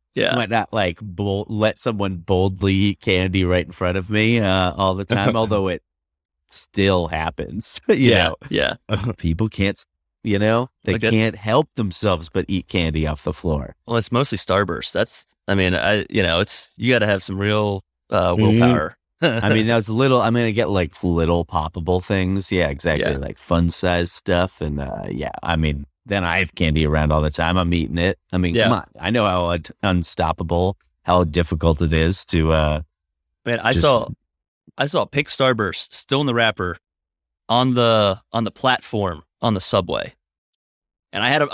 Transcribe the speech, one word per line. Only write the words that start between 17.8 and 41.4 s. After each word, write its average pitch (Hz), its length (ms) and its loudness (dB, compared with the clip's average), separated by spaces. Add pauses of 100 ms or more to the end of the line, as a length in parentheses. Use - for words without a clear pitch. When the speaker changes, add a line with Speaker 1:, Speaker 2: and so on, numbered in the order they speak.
Speaker 1:
uh, 90 280 2
Speaker 3:
Mm-hmm. 110 40 2
Speaker 1:
willpower. 110 560 2 (240)
Speaker 2:
I 113 320 2
mean, 110 140 2
that's 113 220 2
little, 127 320 2
I'm 113 120 2
gonna 117 180 2
get, 101 180 0
like, 92 340 -2
little 85 420 2
poppable 85 580 -2
things. 95 480 -2
Yeah, 90 180 2
exactly. 76 440 -2
Speaker 1:
Yeah. 69 40 -4
Speaker 2:
Like, 67 200 -10
fun 85 320 2
size 87 420 -2
stuff. 92 480 -2
And, 73 220 -6
uh, 52 280 -8
yeah, 62 220 -6 (120)
I 85 120 -2
mean, 73 300 0 (200)
then 98 200 -2
I 85 140 0
have 90 160 -4
candy 78 300 2
around 76 280 2
all 76 80 2
the 76 100 0
time. 82 260 -2
I'm 87 160 0
eating 82 240 -2
it. 90 220 0 (140)
I 92 40 -2
mean, 90 160 0
Speaker 1:
Yeah. 113 120 2
Speaker 2:
come 120 80 2
on. 95 140 -4 (120)
I 87 120 -4
know 113 140 2
how 90 260 0
un-, 87 120 -4 (180)
unstoppable, 87 960 -2 (260)
how 90 200 4
difficult 82 580 0
it 80 120 2
is 82 320 0
to, 80 260 0
uh, 76 300 0 (640)
Speaker 1:
Man, 117 160 -2
I 113 120 0
Speaker 2:
just 87 100 2
Speaker 1:
saw, 120 260 2 (680)
I 139 100 -2
saw 147 160 -2
a - 40 -4
pink 143 220 -4
Starburst 113 640 -2
still - 280 -4
in 147 60 -2
the 123 60 -2
wrapper 107 440 0 (720)
on 123 280 2
the, 110 440 4 (140)
on 117 100 -2
the 101 80 -4
platform 101 720 -2 (180)
on 113 120 0
the 92 80 -2
subway. 82 520 -2 (1000)
And 101 100 -2
I 123 60 2
had 147 140 2